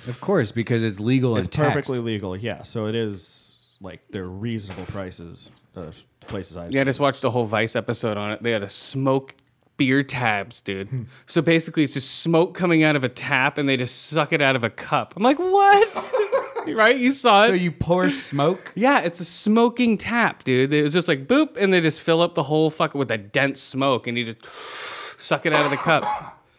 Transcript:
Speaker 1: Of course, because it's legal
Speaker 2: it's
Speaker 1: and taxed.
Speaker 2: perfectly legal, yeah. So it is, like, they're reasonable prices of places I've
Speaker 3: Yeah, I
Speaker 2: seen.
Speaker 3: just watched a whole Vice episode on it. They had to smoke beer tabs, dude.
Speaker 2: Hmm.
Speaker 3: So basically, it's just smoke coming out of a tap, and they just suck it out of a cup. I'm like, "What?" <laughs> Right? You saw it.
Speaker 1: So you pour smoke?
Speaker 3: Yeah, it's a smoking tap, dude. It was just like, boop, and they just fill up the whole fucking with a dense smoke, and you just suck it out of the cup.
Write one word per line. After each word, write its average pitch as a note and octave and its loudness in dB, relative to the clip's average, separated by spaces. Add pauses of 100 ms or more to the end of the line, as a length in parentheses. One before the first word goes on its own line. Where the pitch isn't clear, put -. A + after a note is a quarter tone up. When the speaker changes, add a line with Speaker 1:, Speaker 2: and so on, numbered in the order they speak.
Speaker 1:
Of B2 -10
course, E3 0
because A2+ 0
it's G#2 -4
legal B2 2
Speaker 2:
it's F#2+ 0
Speaker 1:
and - -10
taxed. D3 2
Speaker 2:
perfectly C3 -2
legal, G#2 -6
yeah. G#2 -8
So A2 -6
it G#2+ -2
is, G#2+ -8 (260)
like, F2+ -16
they're F#2 -10
reasonable G2 -8
prices F2+ -12 (260)
of D#2 -14 (220)
places F2+ -12
I've F2 -12
Speaker 3:
Yeah, C3+ 2
I - 2
Speaker 2:
seen. C3 0
Speaker 3:
just B2+ -2
watched C#3 0
a B2+ 0
whole A#2+ 0
Vice A2 -2
episode A2+ -2
on G#2 -4
it. A2 -8
They A#2 0
had G#2+ 0
to G2+ -6
smoke C3+ -2 (440)
beer C3+ 4
tabs, A2+ -2
dude. G2 -8
Speaker 2:
Hmm. B2+ -6 (220)
Speaker 3:
So - 0
basically, E3 2
it's C3 -2
just - -2
smoke E3+ 2
coming E3+ 2
out D3+ 4
of C3+ -2
a B2+ -2
tap, C3+ -2
and D3 0
they C3+ 2
just - -6
suck D3+ -2
it D#3 0
out C3+ 4
of A#2 -2
a A2+ 0
cup. - -4
I'm F#3+ -2
like, C#4 4
"What?" G4 4
<laughs> A4+ -2
Right? A#3 4
You B3+ 2
saw G#3+ 6
it. - 8
Speaker 1:
So G#3+ 4
you F3+ 0
pour F3+ 2
smoke? D3+ -2
Speaker 3:
Yeah, B3+ 4
it's E3 -2
a E3+ -6
smoking A#3 2
tap, A3+ 0
dude. C3 4
It D3+ 4
was D3 0
just F3 0
like, C#3 -2
boop, C#4+ 2
and F#3+ 2
they F3+ 4
just D#3+ 0
fill E3 2
up E3+ 0
the D#3+ 0
whole D#3 2
fucking D#3 -2
with C3 -2
a G#2+ 0
dense C3+ -2
smoke, C3 0
and A#2+ -4
you A#2+ -2
just - -18 (760)
suck - -2
it D#3+ 0
out D3+ 4
of C#3 -2
the C#3+ 0
cup. D#3 2 (540)